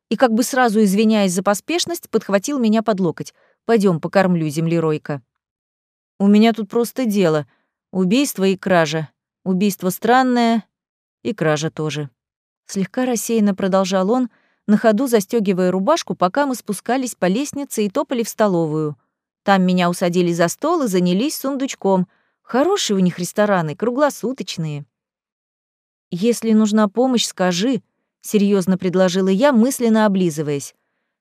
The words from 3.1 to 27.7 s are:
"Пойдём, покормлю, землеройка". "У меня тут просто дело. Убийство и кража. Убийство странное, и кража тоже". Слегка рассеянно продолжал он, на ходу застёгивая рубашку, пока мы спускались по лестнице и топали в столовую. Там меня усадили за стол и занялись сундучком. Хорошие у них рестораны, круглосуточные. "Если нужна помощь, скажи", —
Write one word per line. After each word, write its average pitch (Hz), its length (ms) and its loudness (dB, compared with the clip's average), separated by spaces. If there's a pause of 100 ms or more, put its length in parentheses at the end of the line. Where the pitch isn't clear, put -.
"Пойдём, 196 340 2
покормлю, 175 480 0
землеройка". 156 760 -2 (960)
"У 202 100 2
меня 214 260 6
тут 220 160 -10
просто 240 360 -2
дело. 175 400 0 (460)
Убийство 185 540 0
и 196 100 2
кража. 160 540 0 (340)
Убийство 185 460 -2
странное, 240 760 0 (600)
и 117 100 -6
кража 156 360 -2
тоже". 151 400 -6 (580)
Слегка 196 380 -6
рассеянно 226 480 0
продолжал 190 560 0
он, 254 200 0 (380)
на 208 100 4
ходу 226 300 2
застёгивая 196 640 0
рубашку, 190 440 -2
пока 190 300 0
мы 262 100 -2
спускались 240 600 -4
по - 100 -4
лестнице 254 600 -4
и 202 40 -2
топали 277 340 -4
в - 60 -8
столовую. 156 680 -2 (460)
Там 196 200 4
меня 180 260 2
усадили 175 440 0
за 170 140 2
стол 311 360 -2
и 247 40 0
занялись 185 500 0
сундучком. 247 680 -2 (340)
Хорошие 285 560 -2
у - 20 0
них 180 200 0
рестораны, 180 560 -2
круглосуточные. 220 1080 -4 (1300)
"Если 220 420 -2
нужна 214 340 2
помощь, 240 380 0
скажи", — 190 580 -2 (380)